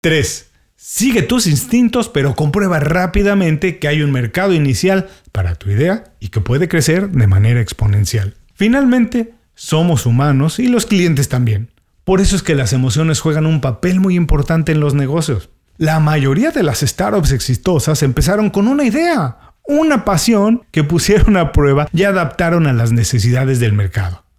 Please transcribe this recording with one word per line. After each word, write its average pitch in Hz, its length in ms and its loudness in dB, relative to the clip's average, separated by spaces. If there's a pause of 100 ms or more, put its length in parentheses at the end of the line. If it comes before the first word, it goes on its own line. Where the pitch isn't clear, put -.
Tres, - 500 -2 (240)
sigue 233 460 -2
tus 233 260 0
instintos, 214 640 0
pero 139 260 -2
comprueba 175 440 0
rápidamente 180 1000 0
que 151 80 -4
hay 151 140 0
un 143 100 0
mercado 135 420 -2
inicial 180 540 0 (240)
para 87 240 -2
tu - 160 -8
idea 175 480 -2
y 104 80 -14
que 101 140 -4
puede 143 260 0
crecer 170 420 0
de 131 160 2
manera 107 360 2
exponencial. 101 760 -2 (180)
Finalmente, 240 800 0 (220)
somos 160 500 0
humanos 139 540 0
y 247 80 0
los 240 180 0
clientes 170 440 0
también. 117 400 -2 (340)
Por 190 160 2
eso 196 160 2
es 175 80 -4
que 165 100 0
las 135 200 0
emociones 139 480 0
juegan 156 240 0
un 160 160 0
papel 175 400 -2
muy 190 140 2
importante 160 580 0
en 151 80 0
los 143 120 0
negocios. 143 560 -2 (280)
La 160 240 0
mayoría 151 500 2
de - 120 -2
las - 180 -2
startups 196 500 0
exitosas 143 720 -2
empezaron 165 460 0
con 202 180 0
una 285 160 0
idea, 254 720 -2 (100)
una 294 380 0
pasión 214 680 0
que 156 120 0
pusieron 190 540 2
a 160 160 0
prueba 147 400 2
y 165 100 2
adaptaron 170 640 0
a 131 60 2
las 117 180 0
necesidades 120 680 0
del 110 100 0
mercado. 95 540 -4 (140)